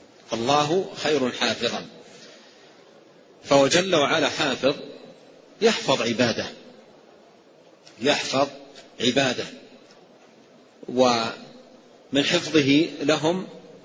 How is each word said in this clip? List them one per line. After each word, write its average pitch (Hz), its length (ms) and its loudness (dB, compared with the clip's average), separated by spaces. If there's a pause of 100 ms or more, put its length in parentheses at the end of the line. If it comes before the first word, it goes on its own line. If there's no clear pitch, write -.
(320)
فالله 147 580 0 (140)
خير 135 280 0
حافظا، 107 540 -4 (1600)
فهو 139 240 6
جل 180 280 2
وعلا 143 340 2
حافظ 135 460 -2 (840)
يحفظ 147 400 2
عباده، 113 440 0 (1600)
يحفظ 139 460 0 (540)
عباده، 123 440 0 (1400)
ومن - 1300 -2
حفظه 151 640 2 (180)
لهم 156 440 0 (380)